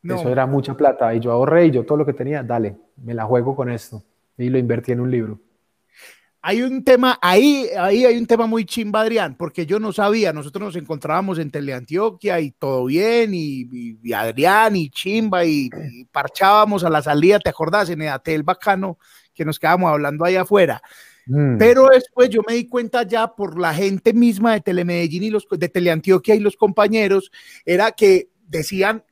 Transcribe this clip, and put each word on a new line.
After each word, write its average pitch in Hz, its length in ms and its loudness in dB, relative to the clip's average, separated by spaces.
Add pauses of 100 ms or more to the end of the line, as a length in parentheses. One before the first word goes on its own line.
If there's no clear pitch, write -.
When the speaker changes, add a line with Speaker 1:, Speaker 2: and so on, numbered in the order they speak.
Speaker 1:
No. 175 120 -8
Speaker 2:
Eso 170 140 -4
era 127 180 0
mucha 135 300 -4
plata, 127 360 2
y 117 60 0
yo 117 140 -2
ahorré, 147 340 4
y 160 60 6
yo 120 120 0
todo 151 140 0
lo 151 80 0
que 147 60 -2
tenía, 135 320 -6
dale, 113 320 -4 (260)
me 117 100 -12
la 113 120 -6
juego 123 320 0
con 127 140 -6
esto, 110 340 -12 (340)
y 123 120 -4
lo 131 80 -2
invertí 120 340 -4
en 120 80 -2
un 127 100 -4
libro. 110 300 -4 (1080)
Speaker 1:
Hay 220 140 0
un 262 220 -6
tema, 254 360 4
ahí, 247 460 4 (100)
ahí 196 280 2
hay 240 120 6
un 233 100 -4
tema 226 200 2
muy 226 180 -2
chimba, 214 360 -4
Adrián, 220 360 -2
porque 165 300 -8
yo 196 140 -2
no 214 120 -6
sabía, 208 400 0
nosotros 151 320 -10
nos 180 120 -10
encontrábamos 165 640 -6
en 156 100 -8
Teleantioquia 170 880 -6
y 143 140 -6
todo 131 320 -4
bien, 208 500 0
y, 143 280 -8
y, 120 380 -14
y 117 120 -8
Adrián 165 640 2
y 160 140 -2
chimba, 196 540 -2
y, 143 240 -2 (220)
y 123 140 -20
parchábamos 196 800 2
a 165 60 0
la 151 120 0
salida, 156 380 4
¿te 175 100 -4
acordás? 170 400 -2
En 156 120 -8
Edatel 151 420 -6
Bacano, 190 520 -2 (380)
que 165 100 -6
nos 151 140 -6
quedábamos 170 320 2
hablando 147 340 -2
ahí 185 120 0
afuera. 180 440 2 (460)
Speaker 2:
Mm. 131 320 0
Speaker 1:
Pero 247 300 6
después 254 420 4
yo 214 160 0
me 226 80 -4
di 240 140 -4
cuenta 240 340 -4
ya 220 240 -2
por 202 320 -8
la 165 160 -2
gente 196 380 0
misma 226 400 4
de 208 80 0
Telemedellín 175 640 -2
y 220 60 -4
los 214 160 -4
co-, 190 100 -6
de 170 120 -4
Teleantioquia 175 680 2
y 214 40 0
los 208 160 -2
compañeros, 208 760 0 (320)
era 190 260 2
que 196 380 4 (180)
decían 190 640 -4